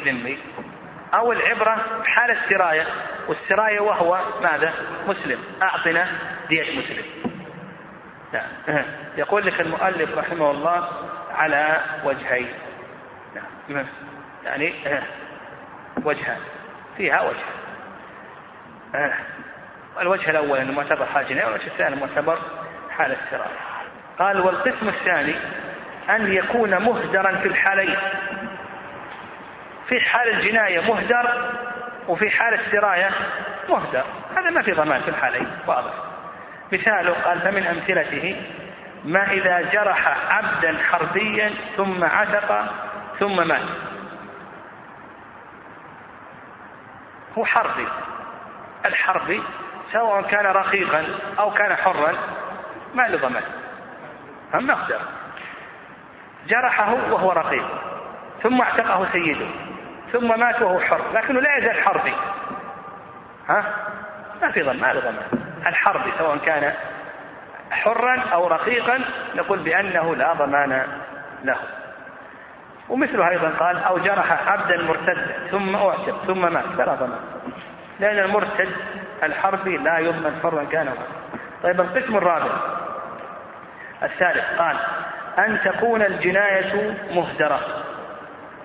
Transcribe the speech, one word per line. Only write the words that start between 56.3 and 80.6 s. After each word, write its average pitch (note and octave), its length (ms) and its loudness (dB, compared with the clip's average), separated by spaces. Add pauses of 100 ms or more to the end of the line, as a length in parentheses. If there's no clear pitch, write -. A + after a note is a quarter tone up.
جرحه A3+ 460 4
وهو G#3 380 4
رقيق، D3+ 340 2 (800)
ثم B3+ 180 6
اعتقه G3 500 4
سيده، D3+ 360 0 (680)
ثم A#3 260 4
مات A#3 220 4
وهو F#3 180 4
حر، - 340 2
لكنه B3 280 4
لا C#4+ 160 4
يزال A3 260 2
حربي، F#3+ 300 4 (1400)
ها؟ G3+ 240 4 (680)
ما - 100 2
في F3 100 2
ضمان، C3 180 2
ما A#2+ 140 4
له - 60 2
ضمان. - 460 -4 (220)
الحربي F#3 500 2
سواء D#3 200 2
كان D3 360 2 (1000)
حرا A#3+ 520 4 (100)
أو F3 140 4
رقيقا A#3 540 4 (340)
نقول F#3 240 0
بأنه E3 560 2
لا C#3+ 180 4
ضمان C#3 540 2 (560)
له. C3 140 2 (1300)
ومثله A#3+ 400 4
أيضًا E3+ 200 4
قال: F3 280 2
"أو F#3 200 2
جرح F3 500 4
عبدا F#3 340 4
مرتدا - 720 0
ثم F#3+ 240 0
أعتق - 520 2
ثم F#3 260 2
مات"، C3+ 120 2
فلا D3+ 300 0
ضمان، B2+ 240 -2 (800)
لأن G#3 200 2
المرتد F#3+ 520 2 (520)
الحربي F#3+ 540 0
لا D#3+ 220 2
يضمن D#3+ 440 0
حرا D#3+ 200 2